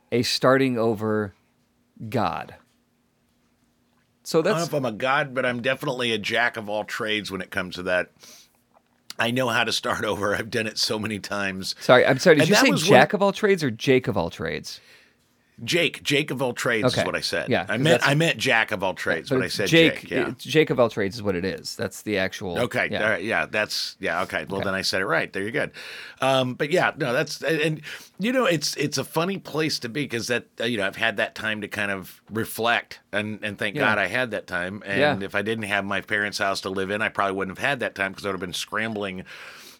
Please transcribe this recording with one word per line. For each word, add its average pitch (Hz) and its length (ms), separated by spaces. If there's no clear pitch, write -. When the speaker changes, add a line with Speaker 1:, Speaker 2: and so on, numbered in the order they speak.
Speaker 1:
a 120 120
starting 131 540
over 107 560
god. 90 460
So - 160
Speaker 2:
I - 20
don't 175 120
know 160 60
Speaker 1:
that's 165 100
Speaker 2:
if - 40
I'm 143 120
a 120 60
god, 131 440
but 127 100
I'm 123 160
definitely 127 520
a 110 40
jack 113 400
of 107 120
all 104 140
trades 107 480
when 95 100
it 90 100
comes 92 240
to 90 80
that. 90 260
I 117 120
know 127 180
how 117 140
to 110 80
start 107 340
<laughs> - 0
over. 101 300
I've 110 140
done 110 160
it 107 140
so - 180
many 107 220
times. 95 600
Speaker 1:
Sorry, 127 260
I'm 135 140
sorry. 160 180
Did 143 60
Speaker 2:
And 160 60
Speaker 1:
you 202 60
Speaker 2:
that 233 100
Speaker 1:
say 262 60
Speaker 2:
was 175 120
Speaker 1:
jack 143 300
Speaker 2:
when 202 60
Speaker 1:
of - 40
all 196 100
trades 196 300
or 143 60
Jake 127 380
of 110 100
all 85 140
trades? - 480
Speaker 2:
Jake, 147 380
Jake 147 300
of 131 100
all 127 120
trades 120 340
Speaker 1:
Okay. 120 140
Speaker 2:
is 87 40
what 87 100
I 82 60
said. 76 260
Speaker 1:
Yeah, - 140
Speaker 2:
I 87 40
Speaker 1:
'cause 104 140
Speaker 2:
meant, 165 220
Speaker 1:
that's 139 100
Speaker 2:
I 143 40
meant 151 240
jack 113 320
of 101 100
all 92 140
trades, 85 340
Speaker 1:
but 135 80
Speaker 2:
but 127 80
I - 40
said 101 180
Speaker 1:
Jake, 160 340
Speaker 2:
Jake, - 80
yeah. 156 200
Speaker 1:
it's - 140
Jake 151 280
of 131 80
all 120 100
trades 101 260
is 120 60
what 101 140
it 87 100
is. - 300
That's - 260
the 104 160
actual 95 400
Speaker 2:
Okay, 117 340
Speaker 1:
yeah. 98 120
Speaker 2:
all 107 80
right, 90 120
yeah, 95 220
that's, - 540
yeah, 87 240
okay. 92 260
Well, 95 120
Speaker 1:
Okay. - 40
Speaker 2:
then 95 80
I 95 80
said 92 220
it - 20
right. 135 260
There 98 120
you 107 80
go. 127 160
Um, 131 340
but 147 160
yeah, 131 260
no, 135 160
that's, 151 300
and, 165 180
and, 156 200
you 220 160
know, 254 120
it's, 170 320
it's 143 200
a 135 60
funny 175 340
place 156 420
to 120 100
be 131 180
'cause 117 180
that, 117 220
uh, - 40
you 120 140
know, 98 100
I've 98 80
had 110 220
that 110 180
time 107 260
to 101 60
kind 101 240
of 92 280
reflect 110 680
and, 107 320
and 104 160
thank 104 160
Speaker 1:
Yeah. 110 140
Speaker 2:
God 104 100
I 98 80
had 120 240
that 95 160
time. 92 400
Speaker 1:
Yeah. 131 260
Speaker 2:
And 98 80
if 95 140
I 101 80
didn't 110 220
have 101 200
my 98 160
parents' 104 380
house 98 220
to 98 100
live 95 180
in, 104 140
I 104 60
probably 98 260
wouldn't 92 240
have 110 60
had 135 160
that 98 120
time 98 220
'cause - 100
I 101 40
would 98 40
have 92 80
been 90 120
scrambling 101 720